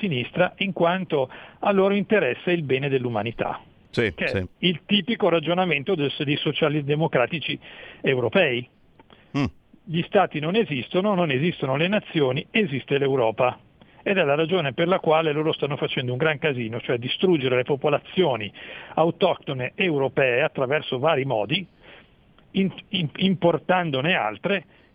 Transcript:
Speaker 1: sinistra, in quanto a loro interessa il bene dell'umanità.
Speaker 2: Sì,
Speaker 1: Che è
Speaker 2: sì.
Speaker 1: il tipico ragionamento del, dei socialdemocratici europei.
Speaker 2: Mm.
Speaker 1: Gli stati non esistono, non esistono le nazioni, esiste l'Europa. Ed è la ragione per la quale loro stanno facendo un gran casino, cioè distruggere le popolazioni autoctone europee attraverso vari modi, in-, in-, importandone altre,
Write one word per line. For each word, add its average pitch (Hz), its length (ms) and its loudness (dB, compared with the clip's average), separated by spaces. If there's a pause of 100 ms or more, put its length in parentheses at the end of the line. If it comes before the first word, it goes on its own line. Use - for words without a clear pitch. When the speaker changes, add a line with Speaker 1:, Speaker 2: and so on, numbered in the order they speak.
Speaker 1:
sinistra, 175 560 -2
in 196 160 -2
quanto 170 580 0 (280)
a 208 120 0
loro 196 220 4
interessa 185 580 0
il 175 120 0
bene 135 260 0
dell'umanità. 117 720 -2 (280)
Speaker 2:
Sì, 113 240 0
Speaker 1:
Che 190 120 -4
è - 20 -2
Speaker 2:
sì. 95 180 -2 (120)
Speaker 1:
il 175 280 0
tipico 208 440 0
ragionamento 165 640 0
del, 143 180 -2 (120)
dei 143 100 0
socialdemocratici 147 1200 0 (440)
europei. 127 640 2 (720)
Speaker 2:
Mm. 143 80 2 (440)
Speaker 1:
Gli 165 140 -2
stati 175 360 2
non 160 160 -2
esistono, 190 600 0
non 175 160 2
esistono 135 440 0
le 160 120 0
nazioni, 160 640 0
esiste 143 480 0
l'Europa. 127 580 0 (460)
Ed 196 160 0
è 175 40 4
la 143 120 2
ragione 160 380 0
per 170 140 0
la 185 120 2
quale 160 320 2
loro 151 200 0
stanno 143 260 -4
facendo 135 340 -4
un 123 80 -4
gran 156 180 0
casino, 120 420 -2
cioè 123 200 -2
distruggere 131 560 2
le 123 80 2
popolazioni 139 920 0 (400)
autoctone 160 800 0
europee 139 720 0
attraverso 139 560 -2
vari 139 260 2
modi, 131 400 -2 (840)
in-, 190 200 0 (180)
in-, 180 260 -2
importandone 170 960 2
altre, 165 500 -2 (320)